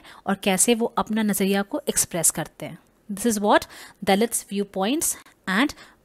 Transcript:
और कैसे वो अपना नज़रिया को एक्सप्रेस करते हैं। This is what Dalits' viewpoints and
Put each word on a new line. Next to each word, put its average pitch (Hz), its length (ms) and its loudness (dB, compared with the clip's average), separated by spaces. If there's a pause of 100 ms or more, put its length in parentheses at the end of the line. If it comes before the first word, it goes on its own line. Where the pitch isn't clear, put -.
(280)
और 196 80 0
कैसे 196 400 2
वो 233 220 -2
अपना 214 260 0
नज़रिया 196 380 0
को 240 280 -4
एक्सप्रेस - 420 0
करते - 340 -8
हैं। 151 120 -12 (340)
This 196 200 -2
is 202 120 -2
what 233 240 4 (380)
Dalits' 202 480 2
viewpoints 202 640 -2 (320)
and 214 260 0 (320)